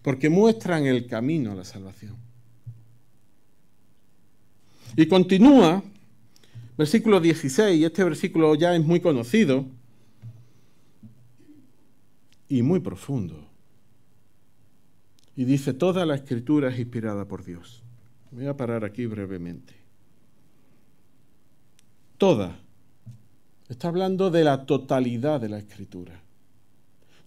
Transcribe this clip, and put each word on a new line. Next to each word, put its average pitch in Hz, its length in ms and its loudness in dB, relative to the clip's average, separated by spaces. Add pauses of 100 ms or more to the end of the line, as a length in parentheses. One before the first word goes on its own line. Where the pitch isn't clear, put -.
Porque 139 280 0
muestran 180 580 2
el 127 180 0
camino 120 460 -4
a 98 40 -10
la 92 80 -12
salvación. 98 540 -18 (2750)
Y 160 100 4
continúa, 190 800 6 (960)
versículo 208 420 4
dieciséis, 170 580 2
y 156 60 4
este 165 180 -2
versículo 156 520 2
ya 175 200 2
es 165 80 2
muy 170 180 2
conocido 139 680 0 (2750)
y 123 140 0
muy 170 160 0
profundo. 90 680 -10 (1900)
Y 127 100 -4
dice, 139 300 -2
"Toda 175 320 -2
la 143 80 -2
Escritura 135 540 -2
es 123 100 -8
inspirada 110 480 -8
por 92 180 -14
Dios". 85 380 -20 (460)
Voy 127 160 -14
a 143 120 -6
parar 117 260 -6
aquí 104 220 -8
brevemente. 95 680 -12 (2500)
Toda. 104 420 2 (1120)
Está 151 180 -10
hablando 190 420 -2
de 165 140 4
la 135 220 2
totalidad 131 720 -2
de 110 80 -8
la 104 100 -10
Escritura. 92 640 -18 (1040)